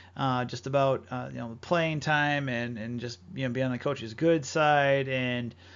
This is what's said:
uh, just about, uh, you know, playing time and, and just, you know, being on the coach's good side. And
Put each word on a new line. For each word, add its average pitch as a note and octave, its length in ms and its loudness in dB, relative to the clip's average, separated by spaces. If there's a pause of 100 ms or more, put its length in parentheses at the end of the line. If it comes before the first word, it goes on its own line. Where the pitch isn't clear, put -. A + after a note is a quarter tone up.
(180)
uh, B2+ 280 2
just B2+ 200 -8
about, C3+ 460 2
uh, B2+ 200 -6
you C3 60 -10
know, A#2+ 240 -8
playing D#3+ 380 0
time D3 500 0
and, A#2+ 300 -4
and A#2 200 -6
just, A#2+ 200 -8 (160)
you C3+ 120 -2
know, A#2+ 60 -4
being C3 140 0
on B2+ 40 -2
the B2 60 -4
coach's A2+ 380 -4
good D#3+ 280 4
side. C#3 640 4
And B2 460 -2 (220)